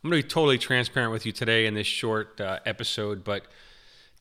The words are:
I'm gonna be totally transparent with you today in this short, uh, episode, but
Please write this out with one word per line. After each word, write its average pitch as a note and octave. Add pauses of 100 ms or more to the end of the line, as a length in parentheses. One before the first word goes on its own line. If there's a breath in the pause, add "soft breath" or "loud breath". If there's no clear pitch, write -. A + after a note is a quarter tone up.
I'm E3
gonna D#3
be -
totally D3
transparent A#2+
with A2
you A2
today A2+
in G#2+
this G#2
short, A2
uh, F#2+
episode, G#2
but G2+ (720 loud breath)